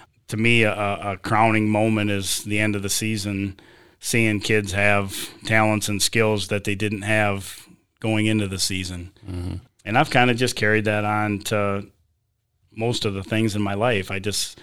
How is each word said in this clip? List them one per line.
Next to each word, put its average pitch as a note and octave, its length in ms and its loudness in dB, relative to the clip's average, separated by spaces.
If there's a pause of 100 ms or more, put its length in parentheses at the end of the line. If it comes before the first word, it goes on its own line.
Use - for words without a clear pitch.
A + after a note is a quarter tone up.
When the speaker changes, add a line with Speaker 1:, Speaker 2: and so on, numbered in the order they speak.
(280)
Speaker 1:
to - 80 -8
me, A#2 280 4
a, G#2+ 100 2
a G2+ 440 -4
crowning A2 520 2
moment G#2+ 400 2
is G2 340 -2
the G#2 160 -2
end G#2+ 160 0
of G2 60 -4
the G2 80 -4
season, G2+ 680 -4 (440)
seeing A2 380 2
kids G#2 320 0
have G2+ 580 0 (140)
talents G#2+ 460 2
and G2+ 120 -2
skills G#2+ 460 2
that G#2 160 -4
they G#2 100 -2
didn't G#2 280 -4
have G#2 680 -2 (320)
going A2 280 0
into G#2+ 200 2
the F#2+ 100 -6
season. F#2 540 -6 (180)
Speaker 2:
Mm-hmm. F2+ 260 -6 (280)
Speaker 1:
And G#2+ 140 -2
I've D#3 120 2
kinda B2 260 4
just A#2+ 200 0
carried G#2+ 300 2
that G#2 180 0
on G#2 360 0
to G2+ 460 -2 (840)
most A2+ 320 -2
of G2+ 100 -2
the F#2+ 100 -6
things A2 340 0
in G#2+ 40 0
my G2+ 120 -2
life. G#2 360 0
I G2 100 -6
just, - 420 -4